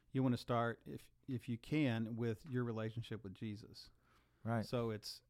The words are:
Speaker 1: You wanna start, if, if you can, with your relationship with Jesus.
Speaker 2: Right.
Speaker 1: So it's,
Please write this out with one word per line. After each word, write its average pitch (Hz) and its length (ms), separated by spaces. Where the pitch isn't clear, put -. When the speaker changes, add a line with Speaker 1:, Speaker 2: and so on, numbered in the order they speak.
Speaker 1:
You 131 100
wanna 127 140
start, 117 500
if, 135 160
if 127 200
you 120 80
can, 117 600
with 113 220
your 123 160
relationship 110 600
with 95 80
Jesus. - 580
Speaker 2:
Right. 110 220
Speaker 1:
So 117 240
it's, - 400